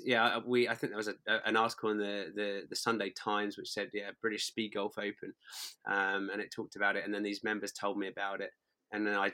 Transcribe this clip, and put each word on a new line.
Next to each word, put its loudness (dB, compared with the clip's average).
yeah, 4
we, 4
I 0
think -2
there -4
was -2
a, -2
a, 4
an 4
article 2
in 2
the, -2
the, -2
the -8
Sunday 2
Times 0
which -10
said, -2
yeah, -6
British 0
Speed -4
Golf -2
Open, -6
um, 2
and -2
it -10
talked -8
about 4
it, 0
and -2
then 0
these -2
members -2
told -2
me -2
about -4
it, -6
and 0
then 4
I 4